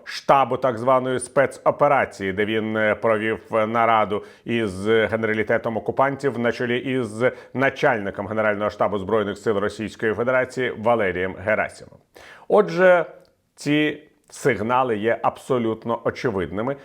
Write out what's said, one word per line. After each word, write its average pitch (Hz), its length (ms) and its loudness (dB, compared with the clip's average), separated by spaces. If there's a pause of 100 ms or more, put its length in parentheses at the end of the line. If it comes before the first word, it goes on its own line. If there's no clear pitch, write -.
штабу 131 520 2
так 123 220 -2
званої 127 420 0
спецоперації, 127 1120 0
де 104 120 0
він, 110 320 -2
е, 107 180 2
провів 110 440 0 (120)
нараду 110 760 2 (200)
із 104 420 -2
генералітетом 110 880 0
окупантів 135 640 -2
на 117 140 0
чолі 123 260 -2
із 120 460 -4 (300)
начальником 123 720 0
Генерального 107 440 0
штабу 104 280 -2
Збройних 98 400 -2
сил 110 180 0
Російської 104 580 -2
Федерації 127 640 -2
Валерієм 95 600 0
Герасимовим. 98 640 -4 (480)
Отже, 180 560 4 (500)
ці 147 540 0 (220)
сигнали 120 680 0
є 110 260 0
абсолютно 117 840 -2
очевидними. 101 800 -4